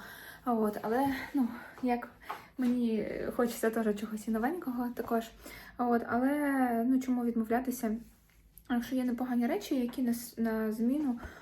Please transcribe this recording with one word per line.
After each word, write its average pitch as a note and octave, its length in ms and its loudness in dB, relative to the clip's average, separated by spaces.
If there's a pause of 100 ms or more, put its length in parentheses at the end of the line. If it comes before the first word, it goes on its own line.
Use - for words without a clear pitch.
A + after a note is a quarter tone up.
(440)
А A#3+ 100 2
от, G#3+ 280 2
але, C4 320 2 (200)
ну, B3+ 140 4 (340)
як A#3+ 260 0 (500)
мені A#3+ 500 2 (280)
хочеться A#3 340 2
теж G#3+ 300 2
чогось G#3+ 280 -6
і - 20 2
новенького B3 640 0
також. A3+ 300 0 (520)
А B3 100 0
от, A#3 220 4
але, C4 800 2
ну, C4 120 4
чому B3 240 0
відмовлятися? A#3 720 0 (760)
Якщо A#3+ 260 0
є B3+ 80 2
непогані B3 420 0
речі, D#4+ 300 0
які B3 260 0
на A#3 80 2
с-, A#3 320 -2
на A3 300 0
зміну B3 480 0 (220)